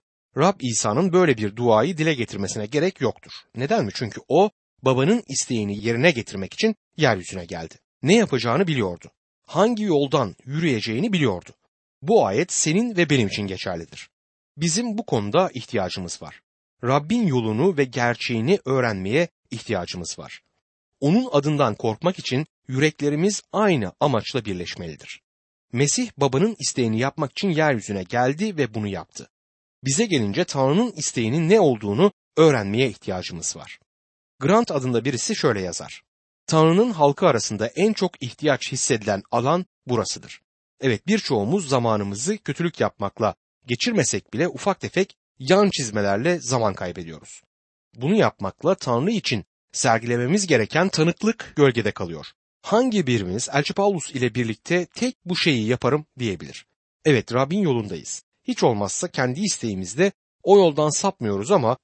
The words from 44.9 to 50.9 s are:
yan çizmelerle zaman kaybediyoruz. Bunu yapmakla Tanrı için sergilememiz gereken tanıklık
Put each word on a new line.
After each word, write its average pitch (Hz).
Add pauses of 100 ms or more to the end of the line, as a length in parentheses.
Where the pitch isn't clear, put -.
yan 185
çizmelerle 107
zaman 117
kaybediyoruz. 85 (540)
Bunu 143
yapmakla 143
Tanrı 135
için 131 (260)
sergilememiz 120
gereken 151
tanıklık 175